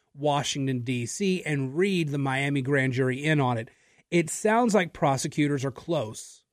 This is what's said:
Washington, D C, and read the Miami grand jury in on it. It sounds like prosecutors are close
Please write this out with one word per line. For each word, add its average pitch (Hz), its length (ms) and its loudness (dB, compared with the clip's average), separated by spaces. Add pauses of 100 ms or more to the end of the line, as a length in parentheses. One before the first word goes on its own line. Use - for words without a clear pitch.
(120)
Washington, 139 680 -2
D 120 260 -4
C, 185 360 -2
and 139 320 -2
read 175 360 0
the 143 80 -2
Miami 139 420 0
grand 131 320 2
jury 131 320 0
in 151 160 4
on 123 160 2
it. 117 140 -6 (400)
It 170 180 2
sounds 220 460 2
like 180 180 2
prosecutors 143 720 0
are 139 60 -2
close 127 720 -6 (100)